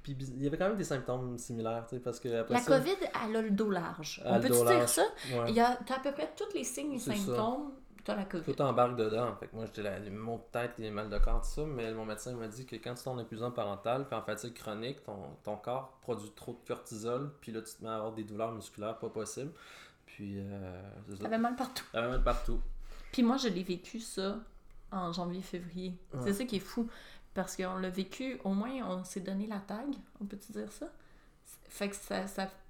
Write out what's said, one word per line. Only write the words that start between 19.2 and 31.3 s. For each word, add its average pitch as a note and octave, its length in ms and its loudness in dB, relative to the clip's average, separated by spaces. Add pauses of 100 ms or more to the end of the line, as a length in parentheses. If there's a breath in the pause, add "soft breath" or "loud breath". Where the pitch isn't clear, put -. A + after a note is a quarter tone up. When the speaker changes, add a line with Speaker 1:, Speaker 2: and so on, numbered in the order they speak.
Speaker 1:
Puis, G2+ 320 -8
euh, G2 440 -6 (260)
c'est G2+ 80 -8
ça. F#2 80 -6
Speaker 2:
T'avais A3 140 0
mal A#3+ 180 2
partout. - 380 -4
Speaker 1:
T'avais A#2 160 2
mal B2+ 140 4
partout. A#2+ 360 4 (540 loud breath)
Speaker 2:
Puis B3+ 100 6
moi, A#3+ 140 6
je C4 100 2
l'ai F#3 160 2
vécu, F#3 380 -4
ça, G3 360 -2 (540)
en F3+ 220 0
janvier-février. F3+ 840 -4 (160)
Speaker 1:
Ouais. C#3 120 -4
Speaker 2:
C'est G3+ 80 6
ça G3+ 100 0
qui A#3 140 0
est - 20 2
fou. A#3 300 -2 (440 loud breath)
Parce F#3 220 -2
qu'on F#3 220 -2
l'a F#3 120 0
vécu, G3 540 -4
au G3 100 2
moins, G#3 160 2 (180)
on F#3 160 -2
s'est F#3 180 -6
donné F#3+ 260 -2
la G#3+ 100 -4
tag, G#3 300 -6 (340)
on G#3 40 -4
peut-tu G3+ 260 -10
dire G#3 200 -6
ça ? - 140 -8 (840 soft breath)